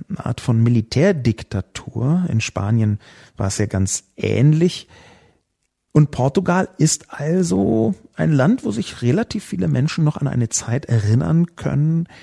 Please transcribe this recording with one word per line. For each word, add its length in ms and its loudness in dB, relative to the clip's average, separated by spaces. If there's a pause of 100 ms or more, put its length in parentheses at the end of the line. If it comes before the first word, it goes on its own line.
(180)
Art 240 -6
von 200 0
Militärdiktatur. 1700 0
In 120 0
Spanien 580 0 (380)
war 100 -2
es 100 -4
ja 80 0
ganz 380 -2 (140)
ähnlich. 720 2 (1040)
Und 180 4
Portugal 560 0 (100)
ist 340 0
also 840 0 (180)
ein 200 0
Land, 320 2
wo 60 -2
sich 300 -6
relativ 440 -2
viele 240 -4
Menschen 340 0
noch 140 0
an 100 -4
eine 220 -2
Zeit 360 -4
erinnern 720 2
können, 520 -2 (160)